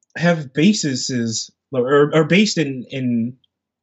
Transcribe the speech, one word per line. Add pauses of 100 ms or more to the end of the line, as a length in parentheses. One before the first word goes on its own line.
(180)
have
bases (200)
or
are
based
in,
in, (460)